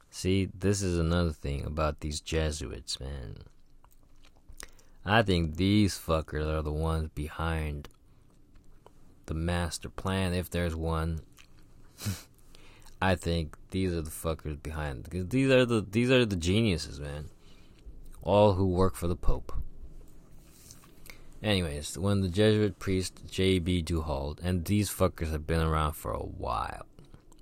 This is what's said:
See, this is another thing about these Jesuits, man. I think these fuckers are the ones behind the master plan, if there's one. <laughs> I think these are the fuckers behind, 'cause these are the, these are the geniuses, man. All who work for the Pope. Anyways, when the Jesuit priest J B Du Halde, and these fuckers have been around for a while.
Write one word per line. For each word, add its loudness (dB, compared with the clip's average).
See, 0
this 0
is 0
another 2
thing -6
about -2
these -6
Jesuits, -4
man. -10
I 4
think 2
these 4
fuckers -2
are 0
the -4
ones -2
behind -4
the -4
master -2
plan, -2
if -4
there's -2
one. -2
<laughs> -12
I 4
think -2
these 0
are -2
the -8
fuckers -6
behind, -6
'cause -4
these 2
are 8
the, 2
these 2
are 6
the 0
geniuses, 0
man. -10
All 8
who 2
work 4
for -2
the 2
Pope. 4
Anyways, 0
when 2
the 2
Jesuit 4
priest -2
J 4
B 2
Du 0
Halde, -6
and 0
these 2
fuckers 0
have -4
been 2
around 2
for -8
a -6
while. -6